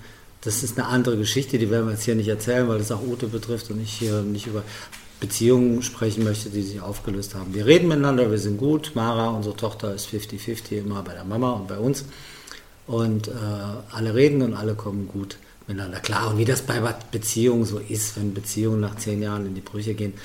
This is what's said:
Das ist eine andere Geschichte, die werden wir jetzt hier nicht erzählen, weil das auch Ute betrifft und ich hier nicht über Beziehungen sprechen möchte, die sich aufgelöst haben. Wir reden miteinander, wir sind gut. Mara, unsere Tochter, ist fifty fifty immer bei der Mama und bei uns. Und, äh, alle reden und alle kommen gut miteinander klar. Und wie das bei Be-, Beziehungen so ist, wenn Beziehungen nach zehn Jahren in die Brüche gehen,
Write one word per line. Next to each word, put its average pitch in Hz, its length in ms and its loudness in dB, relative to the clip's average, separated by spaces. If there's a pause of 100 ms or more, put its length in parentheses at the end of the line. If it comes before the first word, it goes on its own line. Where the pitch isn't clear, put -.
(420)
Das - 200 -2
ist 113 160 -4
eine 117 80 0
andere 123 300 4
Geschichte, 117 420 0
die 110 120 2
werden 113 160 4
wir 110 60 0
jetzt 107 120 -4
hier 120 100 2
nicht 107 140 2
erzählen, 120 400 2
weil 110 100 2
das 107 140 -2
auch 107 100 -4
Ute 123 240 -2
betrifft 110 440 -4
und 107 100 -4
ich 110 120 -6
hier 107 300 0
nicht 104 240 -4
über 107 160 -4 (640)
Beziehungen 120 580 6
sprechen 110 400 0
möchte, 104 260 0
die 101 120 -2
sich 98 180 -6
aufgelöst 98 560 -6
haben. 95 180 -8
Wir 104 100 0
reden 170 220 10
miteinander, 139 460 4
wir 107 60 2
sind 101 200 0
gut. 151 380 2
Mara, 113 340 2
unsere 104 260 -2
Tochter, 104 380 -4
ist 101 120 -8
fifty 107 300 -6
fifty 107 420 -6
immer 101 260 -4
bei 87 100 -10
der 85 80 -12
Mama 117 300 0
und 98 160 -6
bei 98 100 -6
uns. 131 260 0 (840)
Und, 110 400 0
äh, - 20 -8 (600)
alle 113 240 0
reden 143 260 6
und 113 120 2
alle 104 200 -2
kommen 101 320 -4
gut 98 300 -8 (320)
miteinander 98 320 -6
klar. 107 300 -2
Und 107 80 0
wie 113 60 6
das 127 180 2
bei 117 180 0
Be-, 110 160 -2 (160)
Beziehungen 117 520 2
so 101 140 -4
ist, - 380 -4
wenn 104 180 -2
Beziehungen 110 460 0
nach 104 160 -2
zehn 104 260 -2
Jahren 104 240 -4
in 95 80 -6
die 95 60 -8
Brüche 104 340 -6
gehen, 101 200 -4 (100)